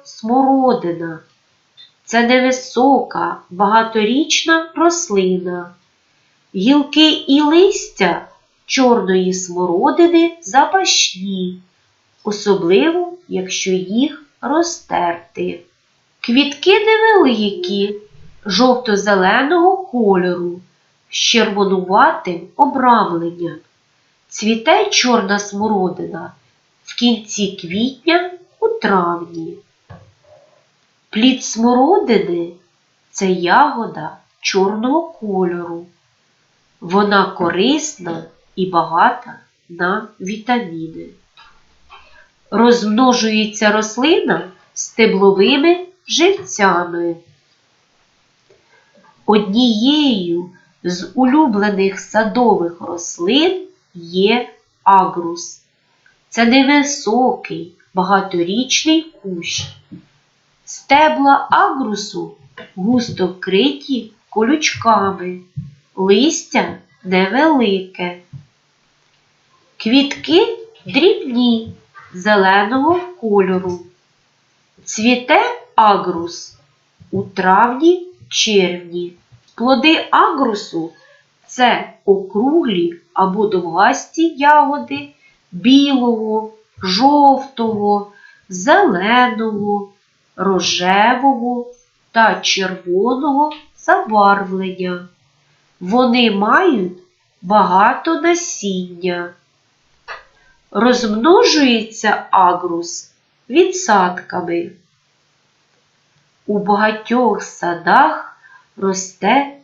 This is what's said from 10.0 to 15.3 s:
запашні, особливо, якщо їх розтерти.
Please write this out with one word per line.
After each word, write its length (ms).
запашні, 1160
особливо, 880
якщо 420
їх 520
розтерти. 1200